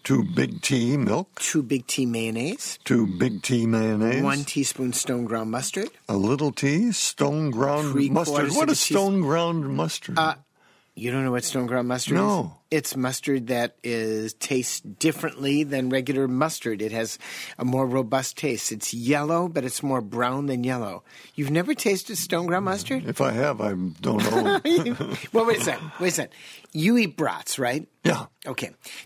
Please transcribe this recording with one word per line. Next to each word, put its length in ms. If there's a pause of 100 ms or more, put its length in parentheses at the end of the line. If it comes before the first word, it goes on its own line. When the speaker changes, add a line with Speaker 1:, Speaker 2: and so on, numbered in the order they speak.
Speaker 1:
Two 200
big 380
tea 340
milk. 440
Speaker 2:
Two 240
big 240
tea 180
mayonnaise. 800
Speaker 1:
Two 240 (100)
big 240
tea 240
mayonnaise. 640
Speaker 2:
One 160
teaspoon 480
stone 320
ground 280
mustard. 380 (200)
Speaker 1:
A 80
little 340
tea, 400
stone 580
ground 440
Speaker 2:
Three 160
Speaker 1:
mustard. 240
Speaker 2:
quarters 240
Speaker 1:
What 60
Speaker 2:
of 60
a 40
Speaker 1:
is 120
Speaker 2:
teas- 120
Speaker 1:
stone 240
ground 480
mustard? 500
Speaker 2:
Uh, 160 (600)
you 160
don't 120
know 80
what 140
stone 220
ground 200
mustard 300
Speaker 1:
No. 400 (140)
Speaker 2:
is? 80
It's 180
mustard 500
that 360
is, 500
tastes 480
differently 840
than 260
regular 380
mustard. 540
It 100
has 260 (420)
a 40
more 220
robust 520
taste. 360
It's 200
yellow, 540
but 160
it's 200
more 180
brown 460
than 180
yellow. 380 (320)
You've 160
never 240
tasted 420
stone 300
ground 180
mustard? 420
Speaker 1:
If 140
I 100
have, 300
I 80 (320)
don't 0 (300)
know. 340
Speaker 2:
<laughs> 500 (160)
Well, 140
wait 140
a 40
second. 360
Wait 100
a 20
second. 220 (400)
You 240
eat 180
brats, 440
right? 280 (160)
Speaker 1:
Yeah. 220 (200)
Speaker 2:
Okay. 260 (340)